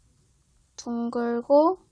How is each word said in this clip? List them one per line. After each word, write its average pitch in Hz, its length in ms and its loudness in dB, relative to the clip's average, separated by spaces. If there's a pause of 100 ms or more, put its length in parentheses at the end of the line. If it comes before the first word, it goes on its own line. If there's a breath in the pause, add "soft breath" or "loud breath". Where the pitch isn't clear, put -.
(760)
둥글고 240 1040 0 (120)